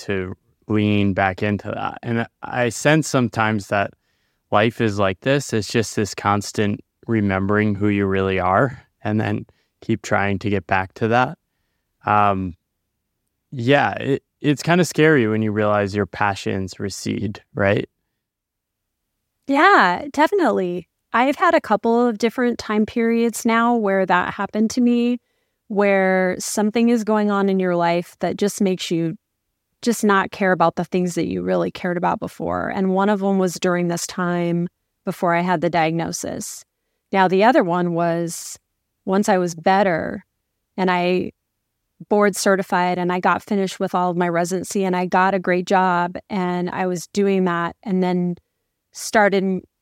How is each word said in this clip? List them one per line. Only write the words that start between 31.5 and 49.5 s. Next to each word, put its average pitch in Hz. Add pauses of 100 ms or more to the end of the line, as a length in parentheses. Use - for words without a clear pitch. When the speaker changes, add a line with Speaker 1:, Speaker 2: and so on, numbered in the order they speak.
Speaker 2:
cared 175
about 175
before. -
And 190
one 196
of 208
them 196
was 185
during 175
this 170
time 175 (380)
before 170
I 170
had 180
the 170
diagnosis. 165 (480)
Now, 190
the 190
other 254
one 175
was 170 (460)
once 196
I 196
was 175
better 190 (500)
and 185
I 180 (800)
board 208
certified 185
and 180
I 185
got 185
finished 196
with 190
all 180
of 170
my 175
residency 175
and 185
I 180
got 185
a 196
great 180
job 180 (120)
and 180
I 185
was 180
doing 196
that 170
and 185
then 180 (560)
started 190 (200)